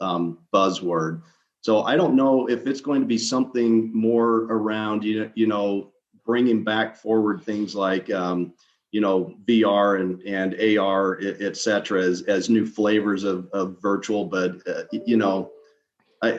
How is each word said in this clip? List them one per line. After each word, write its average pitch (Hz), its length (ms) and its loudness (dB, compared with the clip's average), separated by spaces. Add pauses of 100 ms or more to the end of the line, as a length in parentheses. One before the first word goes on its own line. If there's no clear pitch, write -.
um, 87 380 -4 (140)
buzzword. 87 680 0 (400)
So 107 220 2
I 127 120 0
don't 156 200 2
know 135 340 4
if 120 160 -2
it's 135 160 -4
going 139 200 0
to 117 60 -2
be 113 120 0
something 117 760 0
more 113 500 2
around, 107 580 -2
you 107 180 -2
know, 107 140 -8
you 110 120 2
know, 101 440 -2 (340)
bringing 120 380 2
back 110 320 -2
forward 107 480 0
things 104 320 -6
like, 95 360 -2
um, 90 420 -4 (380)
you 107 100 0
know, 95 340 0 (100)
V 113 180 4
R 101 340 4
and, 92 260 -4
and 95 340 -4
A 107 200 4
R, 95 420 0
e-, 98 200 -4
et 98 180 -6
cetera, 101 440 0
as, 90 220 0
as 98 260 0
new 110 160 4
flavors 104 600 0
of, 90 280 -4
of 92 280 -4
virtual. 101 440 -2
But, 90 300 -2 (120)
uh, 82 240 -6
y-, 113 140 -6
you 113 120 2
know, 98 340 0 (680)
I, 113 180 0